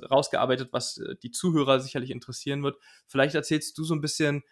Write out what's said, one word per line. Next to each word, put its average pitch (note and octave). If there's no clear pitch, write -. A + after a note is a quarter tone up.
rausgearbeitet, C3
was, -
äh, -
die A#2+
Zuhörer C3+
sicherlich C3
interessieren C#3
wird. C#3
Vielleicht C#3+
erzählst D#3
du D#3
so D#3+
ein D#3
bisschen, D3